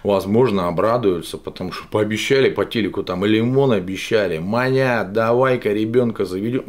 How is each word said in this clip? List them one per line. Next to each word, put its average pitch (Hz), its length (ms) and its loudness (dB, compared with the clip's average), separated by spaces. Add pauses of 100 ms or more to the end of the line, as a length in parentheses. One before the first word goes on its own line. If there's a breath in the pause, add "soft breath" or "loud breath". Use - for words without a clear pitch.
возможно, 101 640 2
обрадуются, 92 680 0
потому - 360 -10
что - 160 -14
пообещали 107 600 2
по 101 160 0
телеку, 98 380 -4
там, 90 240 -4
лимон 123 460 4
обещали, 95 640 -2
«Маня, 123 640 0
давай-ка 113 720 0
ребёнка 113 500 0
заведём». 101 440 -4